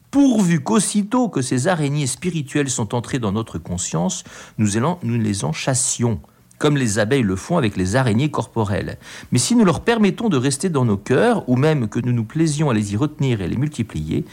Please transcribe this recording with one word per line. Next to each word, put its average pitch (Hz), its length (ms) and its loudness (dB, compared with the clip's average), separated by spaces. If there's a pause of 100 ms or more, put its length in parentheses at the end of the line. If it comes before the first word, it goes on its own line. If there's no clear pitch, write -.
(120)
pourvu 214 480 4
qu'aussitôt 208 720 0
que 143 140 -2
ces 131 240 0
araignées 147 400 0
spirituelles 147 640 -2
sont 113 240 -4
entrées 123 240 -4
dans 107 120 -2
notre 107 280 -4
conscience, - 640 -4 (340)
nous 104 180 0
allons, 151 280 0
nous 117 180 0
les 107 240 -2
en 156 80 -2
chassions, 120 640 -2 (380)
comme 147 200 2
les 113 200 0
abeilles 117 240 2
le 95 140 0
font 170 240 -2
avec 110 180 0
les 92 180 0
araignées 135 360 2
corporelles. 98 640 -4 (340)
Mais 127 60 2
si 233 180 2
nous 240 100 6
leur 170 160 2
permettons 220 460 2
de 180 80 2
rester 135 340 0
dans 139 140 2
nos 107 140 2
cœurs, 190 500 2
ou 123 100 2
même 143 300 2
que 120 120 -4
nous 123 120 -2
nous 117 120 0
plaisions 156 480 0
à - 20 2
les 104 200 0
y 104 40 -2
retenir 139 420 0
et 90 80 -4
les 85 80 -2
multiplier, 117 760 -4